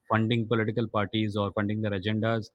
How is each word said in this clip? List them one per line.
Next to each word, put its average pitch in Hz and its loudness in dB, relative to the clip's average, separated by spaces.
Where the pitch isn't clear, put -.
funding 113 2
political 110 0
parties 107 0
or 101 0
funding 107 0
their 107 -2
agendas. 107 0